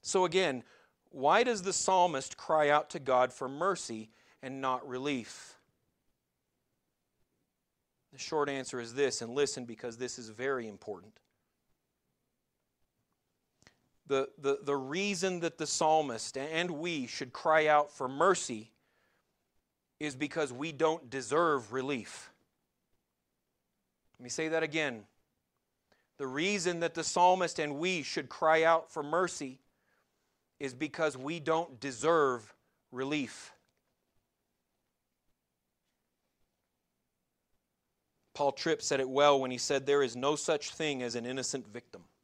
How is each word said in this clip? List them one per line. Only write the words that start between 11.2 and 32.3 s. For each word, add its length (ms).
The, 320
the, 240
the 140
reason 640
that 180
the 80
psalmist 720
and 340
we 360
should 260
cry 320
out 260
for 160
mercy 600
is 160
because 380
we 180
don't 380
deserve 640
relief. 580
Let 40
me 60
say 200
that 120
again. 460
The 100
reason 540
that 120
the 100
psalmist 560
and 200
we 240
should 260
cry 340
out 280
for 100
mercy 580
is 160
because 420
we 220
don't 400
deserve 720